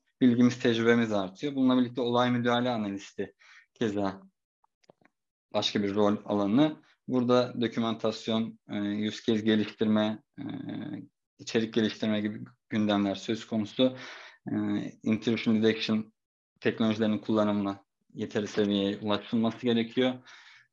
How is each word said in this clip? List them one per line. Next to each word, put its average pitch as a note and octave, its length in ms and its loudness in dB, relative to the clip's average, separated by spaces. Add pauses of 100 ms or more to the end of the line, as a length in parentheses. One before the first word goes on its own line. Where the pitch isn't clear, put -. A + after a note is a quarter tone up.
(220)
bilgimiz, B2 380 6
tecrübemiz A#2 540 2
artıyor. G2+ 420 -4
Bununla B2+ 220 4
birlikte B2 240 0
olay A#2+ 300 2
müdahale A#2+ 380 2
analisti G2+ 640 -6 (400)
keza G2+ 480 -2 (1300)
başka G#2 300 0
bir G2 120 -2
rol G#2 300 2
alanı. G#2+ 500 2 (320)
Burada B2 540 2
dokümantasyon, A2+ 1000 -2 (100)
e, G#2 380 -4
use - 180 -8
case A2 200 2
geliştirme, G#2+ 800 0 (160)
e, - 40 -12 (960)
içerik A2+ 340 -2
geliştirme G#2+ 480 0
gibi A2 220 -6 (260)
gündemler G2+ 460 0
söz A2 320 -6
konusu. A#2 500 0 (540)
E, - 40 -4 (480)
intrusion A2 600 0
detection A2 500 0 (460)
teknolojilerinin A2 600 0
kullanımına G#2 640 0 (300)
yeteri G#2+ 340 -6
seviyeye G2+ 500 0
ulaşılması A2 680 -2
gerekiyor. A#2+ 480 0 (600)